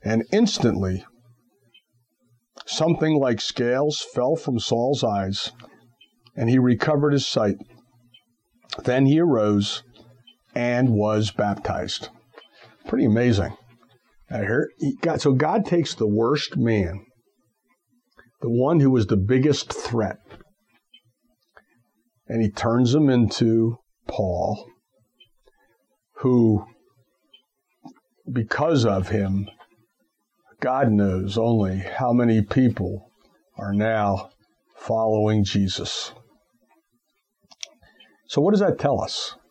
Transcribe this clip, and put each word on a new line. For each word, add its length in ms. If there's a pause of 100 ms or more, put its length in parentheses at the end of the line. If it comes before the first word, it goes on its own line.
And 300
instantly, 720 (1600)
something 500
like 240
scales 640 (100)
fell 200
from 240
Saul's 460
eyes, 480 (840)
and 120
he 120
recovered 520
his 140
sight. 300 (1300)
Then 200
he 140
arose 640 (720)
and 360
was 420
baptized. 760 (760)
Pretty 180
amazing. 520 (760)
I 80
heard 400
he 240
got, 180
so 120
God 340
takes 260
the 140
worst 500
man, 480 (1400)
the 80
one 320
who 120
was 160
the 80
biggest 560
threat, 460 (2000)
and 120
he 80
turns 460
him 160
into 680 (280)
Paul, 600 (1500)
who, 440 (1700)
because 540
of 220
him, 420 (1120)
God 320
knows 440
only 420
how 340
many 280
people 720 (480)
are 160
now 560 (460)
following 680
Jesus. 680 (2250)
So 120
what 120
does 80
that 180
tell 240
us? 320 (160)